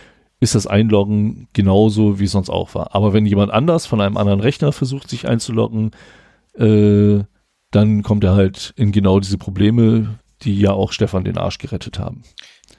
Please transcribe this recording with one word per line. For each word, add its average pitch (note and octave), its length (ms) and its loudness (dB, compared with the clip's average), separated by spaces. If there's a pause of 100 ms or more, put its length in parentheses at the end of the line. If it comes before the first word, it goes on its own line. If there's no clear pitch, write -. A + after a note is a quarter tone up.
(380)
ist - 160 0
das G2 120 0
Einloggen G#2 880 0
genauso, G#2 640 2
wie G2+ 60 0
es F#2 80 -2
sonst F#2+ 180 -2
auch F2+ 240 -6
war. - 200 -6
Aber G2+ 200 2
wenn G#2+ 100 2
jemand G2+ 280 0
anders D#3+ 340 0
von G#2+ 160 0
einem G2+ 160 -2
anderen G2+ 220 2
Rechner C3 320 -2
versucht, C3+ 360 -8
sich - 180 -10
einzuloggen, A2+ 640 -4 (680)
äh, G#2 640 4 (460)
dann G#2 320 2
kommt G#2 200 0
er F#2+ 120 2
halt F#2+ 420 -2
in G#2 160 0
genau G2 260 2
diese G2 200 -2
Probleme, A2 800 0 (240)
die G2+ 180 -2
ja G2 120 2
auch F#2+ 200 -4
Stefan F#2+ 320 -4
den F2+ 140 -6
Arsch F#2 180 -6
gerettet - 420 -12
haben. E2+ 240 -10 (560)